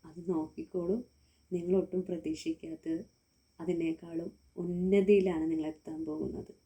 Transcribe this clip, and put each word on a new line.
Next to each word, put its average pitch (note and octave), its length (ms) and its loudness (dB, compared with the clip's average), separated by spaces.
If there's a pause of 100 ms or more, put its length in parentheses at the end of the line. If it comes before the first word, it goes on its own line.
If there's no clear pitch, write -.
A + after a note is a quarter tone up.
അത് E3+ 240 -10
നോക്കിക്കോളൂ. F3 720 -2 (500)
നിങ്ങളൊട്ടും F3+ 480 2
പ്രതീക്ഷിക്കാത്ത D#3+ 1000 -6 (560)
അതിനേക്കാളും E3 800 -4 (180)
ഉന്നതിയിലാണ് F#3 960 4
നിങ്ങൾ D#3 160 0
എത്താൻ D#3 380 -8
പോകുന്നത്. - 480 -6 (120)